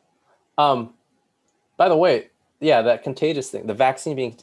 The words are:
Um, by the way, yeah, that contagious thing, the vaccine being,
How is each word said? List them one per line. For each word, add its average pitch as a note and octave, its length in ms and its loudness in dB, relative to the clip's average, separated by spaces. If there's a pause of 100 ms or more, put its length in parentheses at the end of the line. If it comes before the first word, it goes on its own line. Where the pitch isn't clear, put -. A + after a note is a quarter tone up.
(560)
Um, C3 380 0 (800)
by F3+ 140 2
the E3 80 4
way, D#3 320 2 (300)
yeah, C#3+ 240 2
that A2+ 180 2
contagious C#3+ 480 -4
thing, G#2 160 -10
the A2 80 -4
vaccine C3+ 420 -2
being, B2 260 -6